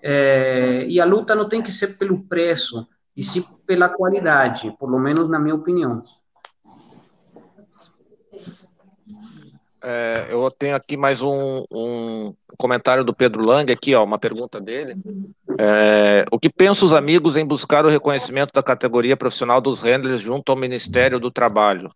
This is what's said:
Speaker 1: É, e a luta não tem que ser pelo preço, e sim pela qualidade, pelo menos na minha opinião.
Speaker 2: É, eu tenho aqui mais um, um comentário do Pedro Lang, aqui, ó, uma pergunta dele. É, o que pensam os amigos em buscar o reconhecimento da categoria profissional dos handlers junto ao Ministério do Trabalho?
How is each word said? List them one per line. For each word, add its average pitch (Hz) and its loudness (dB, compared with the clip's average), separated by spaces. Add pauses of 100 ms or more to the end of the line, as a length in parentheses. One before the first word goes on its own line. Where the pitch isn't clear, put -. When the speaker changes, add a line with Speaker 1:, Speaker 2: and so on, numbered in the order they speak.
Speaker 1:
É, 131 2
e 175 0
a 170 4
luta 214 2
não 208 -2
tem 226 -2
que 214 -8
ser 196 -6
pelo 190 -4
preço, 165 -4 (280)
e - -8
sim 180 -4 (200)
pela 180 2
qualidade, 151 0
pelo 127 -2
menos 156 0
na 160 0
minha 151 0
opinião. 151 -2 (3750)
Speaker 2:
É, 117 -6
eu 120 0
tenho 139 -2
aqui 143 -6
mais 139 0
um, 139 -4
um 113 -6 (240)
comentário 127 0
do 117 -2
Pedro 110 0
Lang, 127 4
aqui, 131 0
ó, 113 6
uma 104 0
pergunta 113 -8
dele. 127 -10 (640)
É, 104 4
o 117 -2
que 160 0
pensam 196 4
os 160 6
amigos 151 2
em 156 0
buscar 147 0
o 160 6
reconhecimento 139 0
da 135 2
categoria 123 0
profissional 123 0
dos 117 -2
handlers 127 0
junto 127 -6
ao 131 2
Ministério 127 0
do 120 -6
Trabalho? 104 0